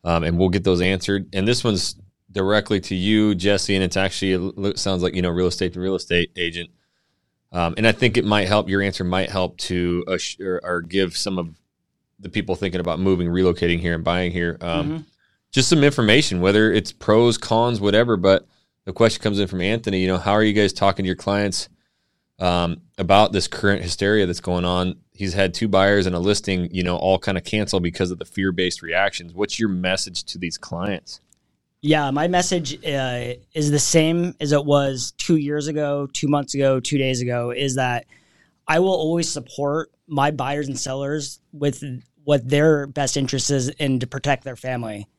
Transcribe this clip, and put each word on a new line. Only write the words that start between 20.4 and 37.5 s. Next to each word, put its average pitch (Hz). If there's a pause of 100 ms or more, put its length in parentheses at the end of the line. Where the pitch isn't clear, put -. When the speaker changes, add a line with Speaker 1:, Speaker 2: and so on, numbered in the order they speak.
Speaker 1:
you 107
guys 104
talking 98
to 95
your 92
clients, 101 (720)
um, 87 (160)
about 98
this 98
current -
hysteria 98
that's 87
going 90
on? 90 (180)
He's 95
had 95
two 113
buyers 98
and 90
a 85
listing, 92
you 92
know, 90
all 95
kinda 95
cancel 98
because 87
of 85
the -
fear-based 90
reactions. 87
What's 101
your 110
message 92
to -
these 87
clients? - (600)
Speaker 2:
Yeah, 147
my 147
message, 180
uh, 123 (180)
is 147
the 143
same 165
as 147
it 147
was 139
two -
years 147
ago, 143
two -
months 143
ago, 135
two 143
days 131
ago, 120